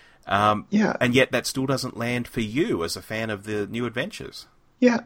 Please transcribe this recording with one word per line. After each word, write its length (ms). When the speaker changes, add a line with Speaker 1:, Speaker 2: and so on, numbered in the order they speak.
Speaker 1:
Um, 420
Speaker 2:
Yeah. 300
Speaker 1:
and 160
yet 160
that 160
still 180
doesn't 300
land 320
for 140
you 420
as 120
a 60
fan 260
of 140
the 240
New 200
Adventures. 600
Speaker 2:
Yeah, 260